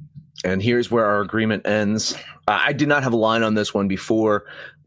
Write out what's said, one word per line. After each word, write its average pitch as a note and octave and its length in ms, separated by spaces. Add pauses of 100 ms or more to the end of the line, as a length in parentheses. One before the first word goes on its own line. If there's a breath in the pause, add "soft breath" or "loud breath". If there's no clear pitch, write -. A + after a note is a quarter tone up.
(440)
And F#2 160
here's A#2+ 300
where A2+ 160
our G#2 160
agreement A2 440
ends. G#2+ 460 (340 loud breath)
Uh, G#2 140
I C#3+ 140
did D3 120
not D3 160
have B2+ 120
a - 20
line A2+ 260
on A2 120
this G#2 180
one G2+ 160
before, G#2+ 560 (420 loud breath)